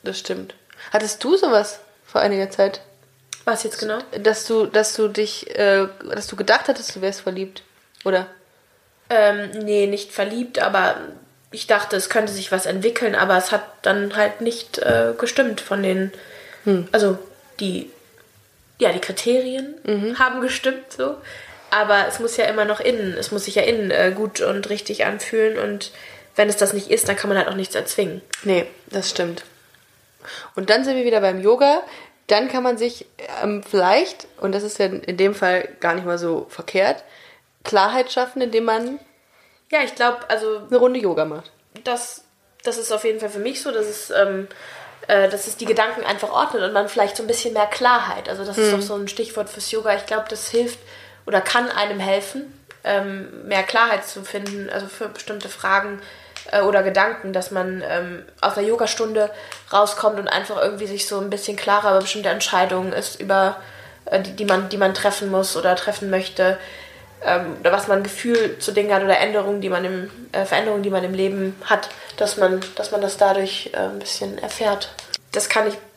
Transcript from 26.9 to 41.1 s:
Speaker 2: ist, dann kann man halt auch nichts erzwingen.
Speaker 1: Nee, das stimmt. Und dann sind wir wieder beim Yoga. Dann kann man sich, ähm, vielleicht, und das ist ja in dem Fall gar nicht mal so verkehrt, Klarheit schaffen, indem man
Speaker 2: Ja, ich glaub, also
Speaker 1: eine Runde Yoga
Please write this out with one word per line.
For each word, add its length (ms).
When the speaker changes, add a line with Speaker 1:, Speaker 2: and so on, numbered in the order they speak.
Speaker 2:
ist, 180
dann 60
kann 140
man 80
halt 120
auch 60
nichts 200
erzwingen. 460
Speaker 1:
Nee, 220
das 220
stimmt. 340
Und 140
dann 140
sind 120
wir 100
wieder 160
beim 200
Yoga. 400
Dann 220
kann 140
man 140
sich, 300
ähm, 260
vielleicht, 600
und 140
das 100
ist 140
ja 80
in 320
dem 160
Fall 340
gar 160
nicht 100
mal 140
so 300
verkehrt, 540
Klarheit 480
schaffen, 300
indem 240
man 340
Speaker 2:
Ja, 120
ich 120
glaub, 340
also 400
Speaker 1:
eine 80
Runde 220
Yoga 260